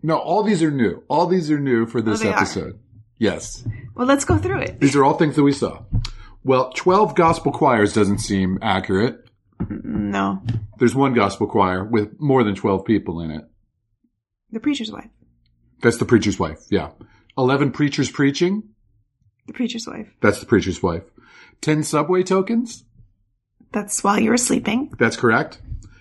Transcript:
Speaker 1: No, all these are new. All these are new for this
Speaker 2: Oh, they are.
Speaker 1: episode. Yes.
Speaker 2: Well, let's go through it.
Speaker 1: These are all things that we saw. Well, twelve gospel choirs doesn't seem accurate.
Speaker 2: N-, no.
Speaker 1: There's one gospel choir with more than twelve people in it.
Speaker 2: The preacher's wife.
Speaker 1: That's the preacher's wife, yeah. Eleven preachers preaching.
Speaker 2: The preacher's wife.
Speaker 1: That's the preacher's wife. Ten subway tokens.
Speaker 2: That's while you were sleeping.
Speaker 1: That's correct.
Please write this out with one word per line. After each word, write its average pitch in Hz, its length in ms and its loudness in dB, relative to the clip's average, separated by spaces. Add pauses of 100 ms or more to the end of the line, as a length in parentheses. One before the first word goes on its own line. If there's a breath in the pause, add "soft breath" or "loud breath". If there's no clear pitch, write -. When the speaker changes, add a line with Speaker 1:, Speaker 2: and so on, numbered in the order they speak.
Speaker 1:
No, 156 160 0
all 175 240 0
these 196 200 2
are 156 100 2
new. 113 360 -2
All 156 180 2
these 175 240 0
are 147 100 0
new 120 260 0
for 117 160 -4
this 107 180 0
Speaker 2:
Oh, 226 40 -2
they 98 80 2
are. - 60 0
Speaker 1:
episode. - 420 -4 (360)
Yes. 92 480 -4 (300 loud breath)
Speaker 2:
Well, 247 140 -2
let's 277 160 4
go 339 140 2
through 370 240 -2
it. - 180 -8
Speaker 1:
These 143 160 4
are 139 80 6
all 147 100 4
things 160 220 0
that 147 80 4
we 139 80 6
saw. - 300 -4 (600 loud breath)
Well, 131 300 2
twelve 180 420 2
gospel 165 380 2
choirs 113 420 2
doesn't 101 240 2
seem 95 420 0
accurate. 98 600 0 (400)
Speaker 2:
N-, - 500 -6
no. 98 320 -2 (380)
Speaker 1:
There's 120 160 2
one 135 180 2
gospel 104 320 2
choir 92 380 0
with 107 340 -2
more 135 240 2
than 104 140 0
twelve 95 280 -2
people 95 360 -2
in 80 100 -8
it. 76 140 -10 (1040)
Speaker 2:
The 220 100 -8
preacher's 277 300 -4
wife. - 200 -16 (680)
Speaker 1:
That's 117 180 2
the 131 60 0
preacher's 104 360 2
wife, 78 180 -4 (120)
yeah. 90 200 -2 (480 soft breath)
Eleven 135 320 2
preachers 139 400 -2
preaching. 175 540 0 (840)
Speaker 2:
The - 60 -18
preacher's 233 340 -6
wife. - 220 -14 (120)
Speaker 1:
That's 104 200 2
the - 60 -20
preacher's 92 360 2
wife. 87 220 -4 (560 soft breath)
Ten 151 240 0
subway 156 400 0
tokens. 196 580 -2 (880)
Speaker 2:
That's 208 320 -6
while 202 160 2
you 220 120 2
were 233 60 4
sleeping. 247 640 -2
Speaker 1:
That's 113 180 2
correct. 120 440 0 (400 soft breath)